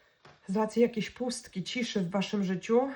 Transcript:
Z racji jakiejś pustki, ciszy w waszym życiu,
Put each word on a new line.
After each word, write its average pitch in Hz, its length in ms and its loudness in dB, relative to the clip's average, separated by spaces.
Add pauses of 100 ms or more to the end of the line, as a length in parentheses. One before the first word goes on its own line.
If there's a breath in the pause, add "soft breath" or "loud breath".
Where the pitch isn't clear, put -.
(460 loud breath)
Z 190 100 -4
racji 220 260 2
jakiejś 233 280 2
pustki, 240 540 -6
ciszy 233 360 -2
w 170 100 -2
waszym 202 340 0
życiu, 226 520 2